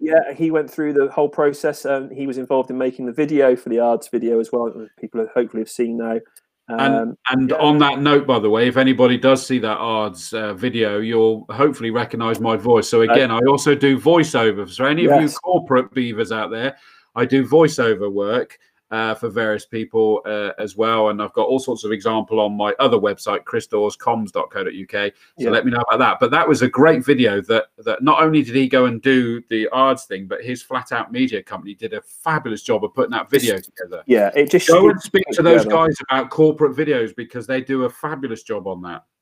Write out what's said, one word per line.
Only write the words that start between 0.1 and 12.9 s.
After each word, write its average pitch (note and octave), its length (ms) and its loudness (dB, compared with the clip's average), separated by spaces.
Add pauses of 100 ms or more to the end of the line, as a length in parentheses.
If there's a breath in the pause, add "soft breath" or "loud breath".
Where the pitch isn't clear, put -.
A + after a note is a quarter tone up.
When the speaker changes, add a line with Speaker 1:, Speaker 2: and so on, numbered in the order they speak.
Speaker 1:
He D#3+ 180 -2
went D3+ 200 -2
through D3+ 220 -4
the C#3 160 2
whole D3 200 -2
process. D3 560 -4
Um, C3+ 240 -4
he C3+ 160 -10
was C3 140 -6
involved C3 320 -2
in B2+ 60 -8
making C3 280 -4
the A#2+ 80 -6
video C#3+ 420 2
for B2 140 -8
the A#2 100 0
ards A#2 280 0
video A#2 320 -2
as A2+ 120 -4
well, A#2 200 -2
which A2 180 -16 (100)
people A2+ 340 -6
hopefully A2 280 -2
have A2 80 -8
seen A#2 280 -4
now. A2+ 220 -4 (500)
Speaker 2:
And, B2 260 0
Speaker 1:
Um, A2+ 220 -4 (120)
Speaker 2:
and C3 220 0
Speaker 1:
yeah. D#3 60 -2
Speaker 2:
on D3+ 200 4
that C#3+ 240 2
note, C#3+ 260 4
by B2 120 2
the G#2+ 100 0
way, A2+ 180 4
if B2 80 0
anybody B2+ 420 4
does C3 280 2
see C3 140 -2
that G#2+ 180 -4
ards, G#2+ 560 -6
uh, G#2+ 220 -6
video, A2 440 -2
you'll A2+ 500 2
hopefully A#2+ 420 0
recognise A2+ 500 -4
my A2+ 160 0
voice. A2+ 320 2
So A#2+ 120 2